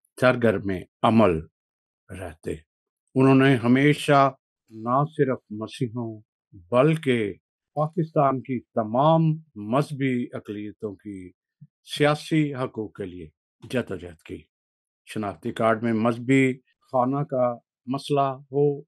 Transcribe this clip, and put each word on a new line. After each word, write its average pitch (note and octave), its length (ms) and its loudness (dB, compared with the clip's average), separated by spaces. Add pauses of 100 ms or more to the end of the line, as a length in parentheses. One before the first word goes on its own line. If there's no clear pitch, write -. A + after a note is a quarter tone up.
(180)
सरगर्म A2 640 0 (240)
अमल G#2 380 4 (680)
रहते। E2+ 500 -10 (560)
उन्होंने C3+ 400 6
हमेशा C#3 720 4 (440)
ना A#2+ 320 -2
सिर्फ C#3+ 360 0 (140)
मसीहों A2 680 -8 (500)
बल्कि B2+ 680 2 (360)
पाकिस्तान D3+ 640 0
की A#2+ 200 -6
तमाम C#3 720 2 (280)
मजहबी B2+ 680 -2 (100)
अकलियतों G#2 580 -10
की F#2 400 -16 (500)
सियासी D3 680 0
हकूक B2+ 460 -8
के G2+ 80 -8
लिए F2 240 -14 (340)
जद्दोजहद F2+ 580 -8
की। - 220 -14 (640)
शनाख्ती G#2+ 440 -8
कार्ड A2+ 320 2
में A#2 100 0
मजहबी B2 600 2
खाना C3 720 -4
का B2 360 -2 (300)
मसला C#3 380 -2 (260)
हो C#3+ 340 0